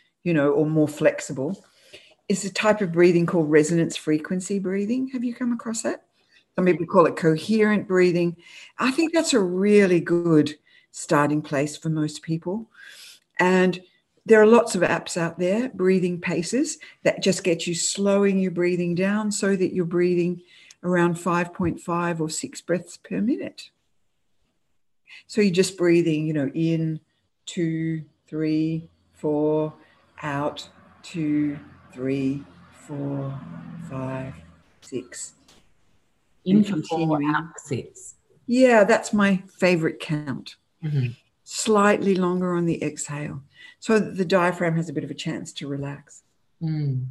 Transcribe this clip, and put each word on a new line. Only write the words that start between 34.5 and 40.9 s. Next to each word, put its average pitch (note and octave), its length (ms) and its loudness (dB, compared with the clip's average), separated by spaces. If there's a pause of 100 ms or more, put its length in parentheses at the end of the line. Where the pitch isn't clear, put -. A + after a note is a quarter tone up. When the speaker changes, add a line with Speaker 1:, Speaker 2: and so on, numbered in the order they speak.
Speaker 1:
six. - 540 -14 (1120)
Speaker 2:
In F#3+ 140 6
Speaker 1:
And G3+ 80 6
Speaker 2:
for G3+ 60 -6 (100)
four, E3 160 -6 (200)
Speaker 1:
continuing. D3 160 0
Speaker 2:
out D#3 180 -2
for - 60 -20
six. - 560 -12 (320)
Speaker 1:
Yeah, A#3+ 380 6
that's - 280 2
my G3 300 2 (160)
favorite F3 400 2
count. D3 580 -8 (280)
Speaker 2:
Mm-hmm. C3+ 280 -2 (360)